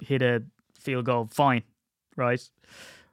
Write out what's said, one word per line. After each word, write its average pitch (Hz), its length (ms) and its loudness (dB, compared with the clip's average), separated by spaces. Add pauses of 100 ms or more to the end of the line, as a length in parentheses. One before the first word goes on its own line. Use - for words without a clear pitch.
hit 135 220 0
a 120 220 2 (340)
field 127 280 -4
goal, 120 260 0
fine, 131 320 2 (520)
right? 127 320 -2 (640)